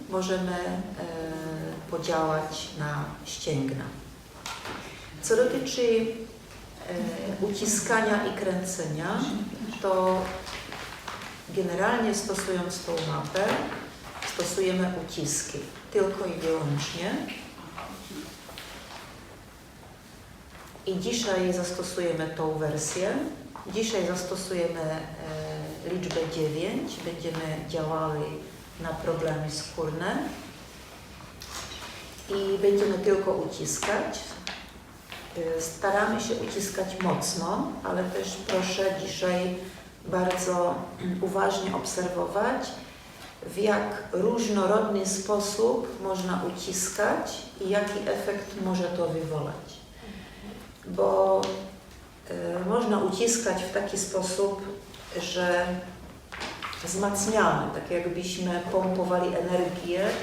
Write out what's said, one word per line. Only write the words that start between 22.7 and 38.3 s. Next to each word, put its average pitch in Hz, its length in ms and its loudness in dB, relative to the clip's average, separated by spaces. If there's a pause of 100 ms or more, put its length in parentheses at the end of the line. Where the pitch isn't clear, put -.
Dzisiaj 220 320 2
zastosujemy, 180 760 0
e, 156 1120 -4
liczbę 165 260 0 (140)
dziewięć. 160 720 0
Będziemy 160 640 -4
działały 156 560 0 (560)
na 165 80 -4
problemy 156 600 0
skórne. 170 680 -2 (2000)
I 196 300 2
będziemy 202 400 6
tylko 190 320 6
uciskać. 202 880 0 (1200)
E, 165 240 -2
staramy 208 600 2
się - 140 0
uciskać - 680 -2
mocno, 175 720 2 (120)
ale 185 200 2
też 190 320 -2 (100)